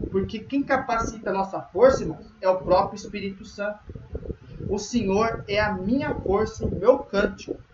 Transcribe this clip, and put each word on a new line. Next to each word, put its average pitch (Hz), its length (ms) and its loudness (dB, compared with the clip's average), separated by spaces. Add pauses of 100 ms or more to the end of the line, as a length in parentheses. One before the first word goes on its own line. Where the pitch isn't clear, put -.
porque 190 300 -2
quem 277 240 -2
capacita 233 640 -2
a 190 40 0
nossa 185 280 -2
força, 233 400 6
irmãos, 160 400 -8
é 185 80 2
o 185 80 4
próprio 185 380 2
Espírito 196 500 -8
Santo. 208 340 -8 (880)
"O 202 120 -2
Senhor 214 680 0
é 202 120 0
a 208 120 2
minha 233 440 -2
força 214 480 0
e 214 40 -2
o 196 80 -4
meu 220 220 6
cântico, - 580 -2 (180)